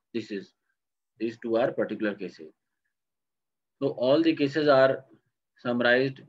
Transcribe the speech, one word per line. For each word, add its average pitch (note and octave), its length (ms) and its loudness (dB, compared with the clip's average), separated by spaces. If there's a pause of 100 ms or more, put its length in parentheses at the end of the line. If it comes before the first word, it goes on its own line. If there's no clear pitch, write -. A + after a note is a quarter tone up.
(120)
This A2 200 -8
is, G2 220 -10 (680)
these A#2 180 -6
two A2+ 200 -2
are B2+ 140 0
particular G#2 440 -4
cases. E2 360 -14 (1300)
So C#3 100 -2
all C#3+ 340 2
the D#3+ 120 2
cases C#3+ 320 -2
are C3+ 380 4 (540)
summarized B2 680 0